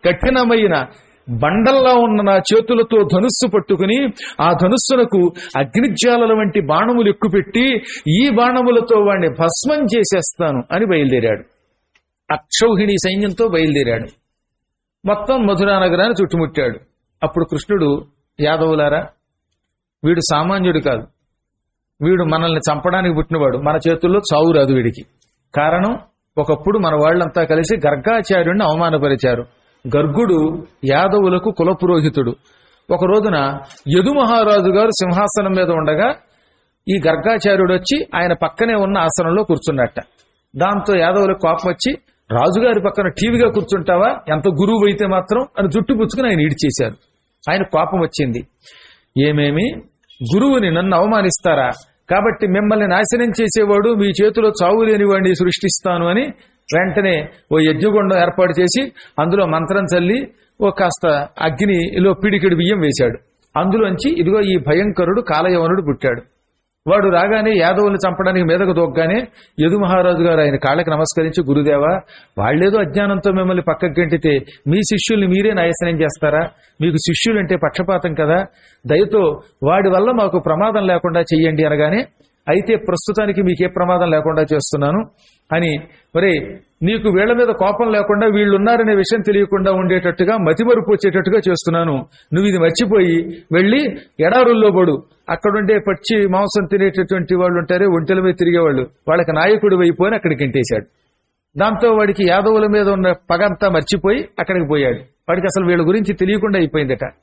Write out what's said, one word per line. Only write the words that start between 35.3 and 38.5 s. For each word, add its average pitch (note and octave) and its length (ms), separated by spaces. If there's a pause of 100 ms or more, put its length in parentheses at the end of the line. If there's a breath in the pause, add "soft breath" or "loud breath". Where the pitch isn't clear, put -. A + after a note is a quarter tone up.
మీద F#3 180
ఉండగా D#3+ 460 (760)
ఈ F3+ 180
గర్గాచార్యుడు F#3 680
వచ్చి A3 420
ఆయన F3 180
పక్కనే A3 400